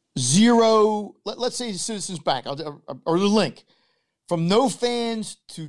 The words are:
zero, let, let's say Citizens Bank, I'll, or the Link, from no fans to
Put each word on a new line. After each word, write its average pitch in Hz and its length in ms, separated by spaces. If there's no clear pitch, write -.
zero, 214 960
let, 208 140
let's 240 160
say 240 180
Citizens 185 460
Bank, 139 260
I'll, 143 380
or 160 120
the 196 80
Link, 202 380
from 170 200
no 226 220
fans 233 680
to 160 200